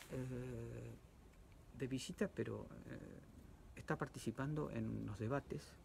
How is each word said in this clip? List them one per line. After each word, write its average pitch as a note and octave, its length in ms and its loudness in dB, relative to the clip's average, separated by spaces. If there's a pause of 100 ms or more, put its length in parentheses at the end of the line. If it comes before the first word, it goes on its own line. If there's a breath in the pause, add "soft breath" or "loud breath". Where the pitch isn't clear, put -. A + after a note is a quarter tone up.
(100)
eh, A#2+ 840 -2 (840)
de C3 80 4
visita, C3+ 420 4
pero, G#2+ 380 2 (240)
eh, - 80 -4 (760)
está - 200 4
participando C#3+ 720 2
en A2 360 2
los G#2 120 -2
debates C3+ 440 4 (220)